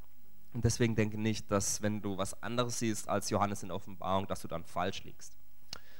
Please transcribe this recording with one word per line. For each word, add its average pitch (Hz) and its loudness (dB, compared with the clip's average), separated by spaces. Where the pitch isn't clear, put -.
Und 117 -2
deswegen 117 6
denke 107 4
nicht, 107 2
dass 101 2
wenn 104 2
du 101 -2
was 98 -2
anderes 120 0
siehst 110 0
als 98 0
Johannes 101 2
in 92 -4
der 87 -2
Offenbarung, 95 0
dass 95 -2
du - -4
dann 85 -2
falsch - -2
liegst. - -6